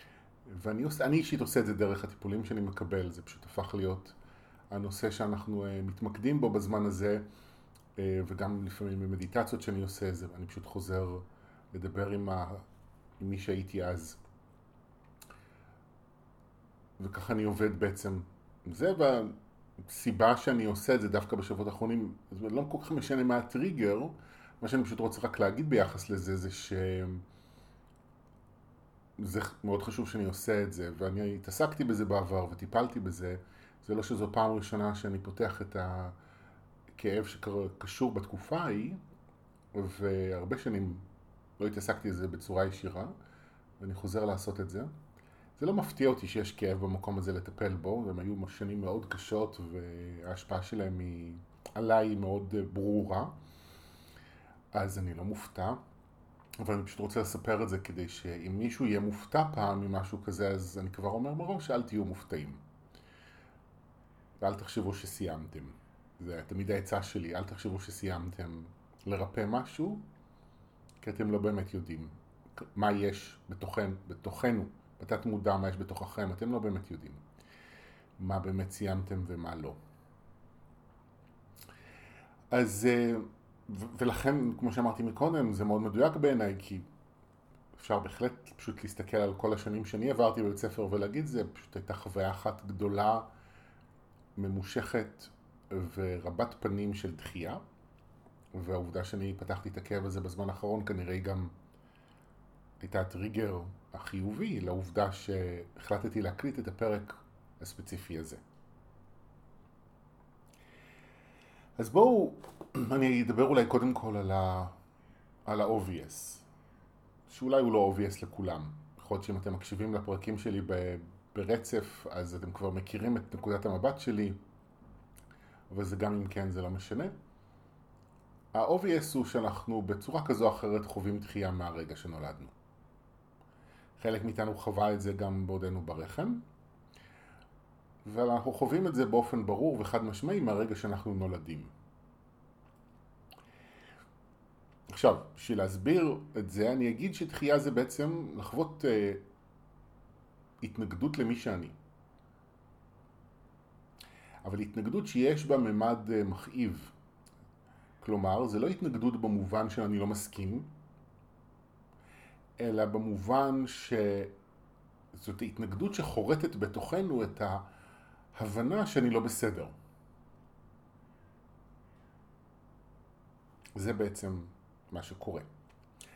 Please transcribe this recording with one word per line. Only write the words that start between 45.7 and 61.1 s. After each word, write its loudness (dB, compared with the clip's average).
מפתיע 4
אותי 4
שיש -2
כאב 0
במקום -2
הזה 0
לטפל -2
בו, -2
והם -4
היו -4
שנים -4
מאוד -2
קשות, -2
וההשפעה -6
שלהם -2
היא, -6
עליי 6
היא 0
מאוד, -2
אה, 0
ברורה, 2
אז 0
אני -2
לא -8
מופתע. -4
אבל -2
אני 0
פשוט -12
רוצה 0
לספר 0
את -2
זה 0
כדי -6
שאם -8
מישהו -2
יהיה 4
מופתע 0
פעם 0
ממשהו -4
כזה, 0
אז -2
אני -4
כבר -4
אומר -2